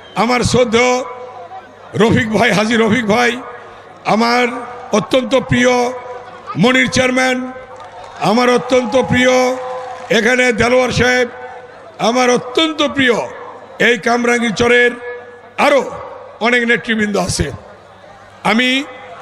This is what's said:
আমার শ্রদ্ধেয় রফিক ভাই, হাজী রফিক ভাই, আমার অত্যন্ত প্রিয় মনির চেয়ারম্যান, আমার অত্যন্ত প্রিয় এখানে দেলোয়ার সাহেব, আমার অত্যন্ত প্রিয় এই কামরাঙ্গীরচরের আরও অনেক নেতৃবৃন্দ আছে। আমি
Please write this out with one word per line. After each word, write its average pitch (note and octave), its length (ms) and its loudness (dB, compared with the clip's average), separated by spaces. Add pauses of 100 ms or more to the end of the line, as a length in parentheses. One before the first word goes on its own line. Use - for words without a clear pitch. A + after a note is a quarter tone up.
(160)
আমার A#3 260 2
শ্রদ্ধেয় B3 640 2 (880)
রফিক A3 400 2
ভাই, A3 180 4
হাজী G#3+ 240 2
রফিক A3+ 320 2
ভাই, A#3+ 340 2 (640)
আমার A#3 420 2 (440)
অত্যন্ত B3 440 0
প্রিয় B3 340 2 (880)
মনির B3+ 320 4
চেয়ারম্যান, B3+ 600 0 (680)
আমার A3+ 300 2
অত্যন্ত B3 520 2
প্রিয় B3+ 300 2 (880)
এখানে B3 360 2
দেলোয়ার A#3+ 380 2
সাহেব, B3 380 2 (720)
আমার B3 300 2
অত্যন্ত D4+ 580 0
প্রিয় C4+ 260 0 (640)
এই A3+ 180 4
কামরাঙ্গীরচরের A#3+ 920 2 (680)
আরও C4+ 340 2 (480)
অনেক A#3+ 240 2
নেতৃবৃন্দ A3 540 0
আছে। F3 340 -2 (920)
আমি B3+ 400 2 (380)